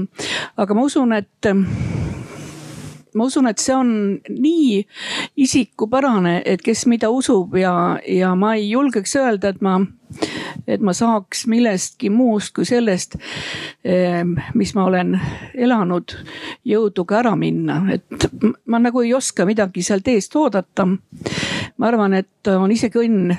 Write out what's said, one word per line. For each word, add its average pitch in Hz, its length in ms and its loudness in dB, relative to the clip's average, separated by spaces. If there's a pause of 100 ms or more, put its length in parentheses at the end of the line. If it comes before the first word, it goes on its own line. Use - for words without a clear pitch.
(580)
Aga 208 220 0
ma 269 100 2
usun, 254 240 2
et, 208 380 -2 (1600)
ma 233 160 0
usun, 262 220 2
et 196 100 -4
see 262 160 0
on 247 140 2 (420)
nii 262 480 4 (640)
isikupärane, 220 960 2
et - 240 0
kes 226 240 2
mida 233 240 2
usub 240 480 2
ja, 175 400 2
ja 185 320 2
ma 208 240 2
ei 208 160 -2
julgeks 240 480 0
öelda, 208 320 0
et - 80 -8
ma, 190 160 2 (920)
et 202 160 0
ma 190 120 2
saaks 226 520 -2
millestki 220 680 0
muust 226 420 0
kui - 120 0
sellest, 226 500 0 (680)
ehm, 175 520 0 (200)
mis 196 200 0
ma 190 120 2
olen 180 280 2 (380)
elanud, 214 600 0 (540)
jõudu 208 400 0
ka 208 140 2
ära 233 180 2
minna. 160 420 0 (120)
Et - 340 -4 (140)
m-, 220 140 2 (100)
ma 233 140 0
nagu 240 240 2
ei 233 120 2
oska 254 320 -2
midagi 196 360 -2
sealt 196 240 0
eest 233 280 0
oodata. 214 520 0
Ma - 1040 -4
arvan, 208 280 2
et - 340 -4
on 190 200 2
isegi 233 320 0
õnn 190 360 2